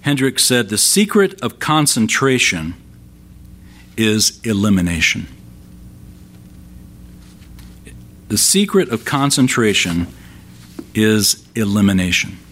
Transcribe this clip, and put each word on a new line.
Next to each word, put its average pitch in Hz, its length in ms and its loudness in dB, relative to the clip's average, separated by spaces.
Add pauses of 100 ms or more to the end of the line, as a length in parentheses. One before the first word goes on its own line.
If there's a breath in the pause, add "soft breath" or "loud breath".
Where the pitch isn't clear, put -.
Hendricks 135 420 0
said, 120 260 2
"The 107 80 -2
secret 196 640 2
of - 180 -8
concentration 120 1120 0 (1200 loud breath)
is 107 480 0
elimination." 98 840 0 (3000)
The 104 100 -2
secret 196 500 2
of 113 160 -4
concentration 120 1000 0 (880 loud breath)
is 107 480 2 (120)
elimination. 101 840 0 (120)